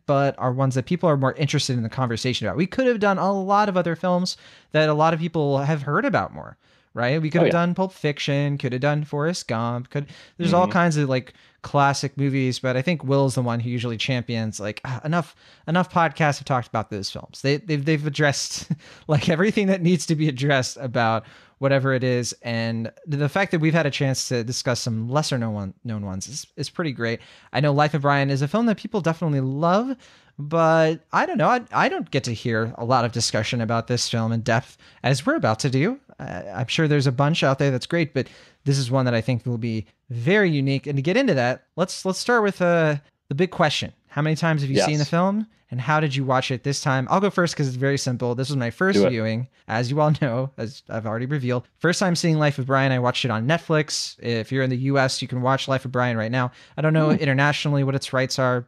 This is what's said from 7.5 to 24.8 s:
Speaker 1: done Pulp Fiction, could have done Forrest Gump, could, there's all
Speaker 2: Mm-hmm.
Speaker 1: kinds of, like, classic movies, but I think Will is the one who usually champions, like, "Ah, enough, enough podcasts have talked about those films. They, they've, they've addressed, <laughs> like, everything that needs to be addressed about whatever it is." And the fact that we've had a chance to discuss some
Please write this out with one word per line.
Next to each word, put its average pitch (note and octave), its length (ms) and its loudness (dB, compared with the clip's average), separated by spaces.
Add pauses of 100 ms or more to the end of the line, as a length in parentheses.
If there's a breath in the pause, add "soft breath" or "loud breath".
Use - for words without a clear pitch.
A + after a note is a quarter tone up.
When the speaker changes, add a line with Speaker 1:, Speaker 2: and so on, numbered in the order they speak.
Speaker 1:
done F3 160 2
Pulp F#3+ 180 -2
Fiction, C#3+ 640 -2
could C#3 160 -4
have B2+ 80 -4
done D3 220 0
Forrest D3+ 460 -4
Gump, A#2+ 420 -4
could, C#3+ 160 -4 (300 loud breath)
there's E3+ 160 0
all F3 140 6
Speaker 2:
Mm-hmm. G3+ 80 -4
Speaker 1:
kinds E3+ 220 4
of, D3 120 2
like, B2+ 240 -2 (300 soft breath)
classic C#3 540 0
movies, C3+ 440 0
but B2+ 160 0
I C3 60 0
think E3 200 -2
Will C#3 240 2
is B2+ 80 0
the B2+ 80 0
one A#2+ 160 -2
who A#2 100 -4
usually A#2+ 280 -4
champions, A2+ 640 -4
like, G#2 240 -6
"Ah, B2+ 200 -6
enough, E3 300 -2 (320 soft breath)
enough F3 260 0
podcasts D#3 460 2
have - 60 -14
talked B2 240 -2
about G#2+ 220 -4
those G2 200 -6
films. - 320 -16
They, C#3 140 2
they've, D3 280 -2
they've D3+ 220 0
addressed, - 640 -2 (180)
<laughs> - 200 -20
like, D3+ 200 2
everything G3 380 2
that F#3+ 160 2
needs E3+ 240 2
to E3 80 2
be D3+ 140 0
addressed C3+ 480 0
about A#2 480 0 (340 loud breath)
whatever C3+ 360 2
it B2 100 0
is." B2 280 0 (100)
And A2+ 500 -4 (160)
the C#3+ 200 0
fact F#3+ 220 0
that F3 100 0
we've D#3 140 2
had D#3+ 120 4
a C#3 40 0
chance C3+ 380 -2
to A#2+ 160 -2
discuss A#2+ 340 -2
some A2+ 300 -4